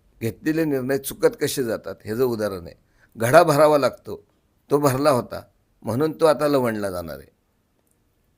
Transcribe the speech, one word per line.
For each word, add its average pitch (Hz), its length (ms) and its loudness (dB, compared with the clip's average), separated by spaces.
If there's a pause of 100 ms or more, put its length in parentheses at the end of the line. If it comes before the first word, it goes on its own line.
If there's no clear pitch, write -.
(220)
घेतलेले 156 420 -4
निर्णय 135 340 -2
चुकत - 300 -2 (120)
कसे 139 240 -4
जातात, 95 300 -6 (100)
ह्याचं 113 200 -2
उदाहरण 104 420 -4
आहे. - 80 -18 (420)
घडा 127 260 6
भरावा 151 360 4
लागतो, 113 480 -6 (440)
तो 143 80 2
भरला 143 320 2
होता, 104 320 -2 (400)
म्हणून 147 300 -2
तो 160 140 2
आता 147 220 2
लवणला 113 420 -2
जाणार 85 280 -10
आहे. - 140 -20 (1040)